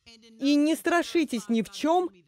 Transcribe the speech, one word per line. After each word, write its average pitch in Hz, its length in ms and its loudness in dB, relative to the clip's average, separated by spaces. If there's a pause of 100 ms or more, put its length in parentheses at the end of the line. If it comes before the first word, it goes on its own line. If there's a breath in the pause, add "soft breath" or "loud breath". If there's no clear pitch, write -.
(400)
«И 285 160 2
не 302 200 2
страшитесь 330 720 -2
ни 226 120 0
в - 80 -6
чём 349 400 0 (180)